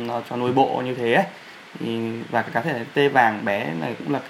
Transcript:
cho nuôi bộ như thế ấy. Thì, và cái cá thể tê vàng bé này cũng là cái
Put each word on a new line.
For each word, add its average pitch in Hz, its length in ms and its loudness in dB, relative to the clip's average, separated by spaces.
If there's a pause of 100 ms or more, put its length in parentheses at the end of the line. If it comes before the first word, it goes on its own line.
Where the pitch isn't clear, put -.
(300)
cho 123 60 -6
nuôi 123 160 0
bộ 131 340 4
như 127 100 -4
thế 117 180 2
ấy. 180 120 6 (540)
Thì, 113 320 -4 (180)
và 117 120 0
cái - 120 -6
cá 117 80 0
thể 127 320 -4
tê 143 160 4
vàng 113 360 4
bé 113 360 -2
này 120 180 -4
cũng 147 140 -4
là 131 60 -2
cái - 100 -14